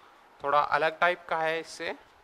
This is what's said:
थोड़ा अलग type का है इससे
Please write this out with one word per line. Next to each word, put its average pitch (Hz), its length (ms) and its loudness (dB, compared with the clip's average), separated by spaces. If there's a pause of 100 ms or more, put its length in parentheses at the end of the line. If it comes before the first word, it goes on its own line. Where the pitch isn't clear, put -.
(440)
थोड़ा 143 160 4
अलग 151 380 0
type 175 300 0
का 165 100 -2
है 160 220 -2
इससे 165 360 -10 (280)